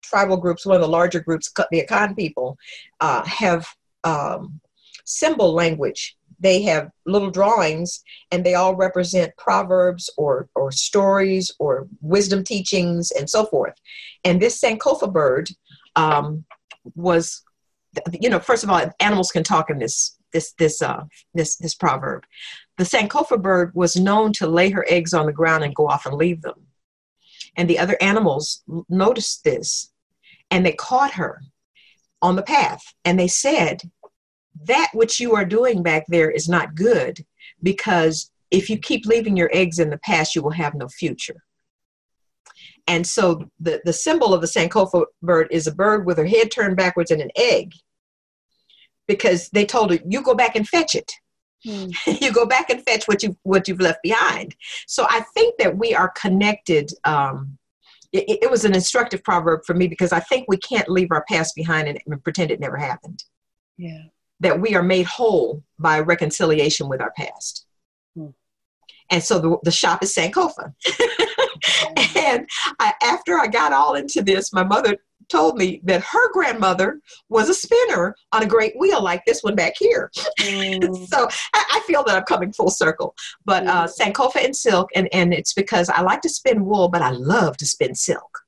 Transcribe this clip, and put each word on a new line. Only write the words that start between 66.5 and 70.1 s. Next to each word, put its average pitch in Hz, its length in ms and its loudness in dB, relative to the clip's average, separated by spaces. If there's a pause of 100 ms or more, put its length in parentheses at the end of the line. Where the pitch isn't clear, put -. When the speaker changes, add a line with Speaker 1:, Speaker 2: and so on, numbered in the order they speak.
Speaker 1:
with 131 120 -4
our 113 160 -4
past. - 500 -12 (500)
Speaker 2:
Hmm. 156 120 -14 (800)
Speaker 1:
And 170 120 0
so 180 180 0
the, 165 240 2
the 165 80 2
shop 175 320 0
is 190 100 -4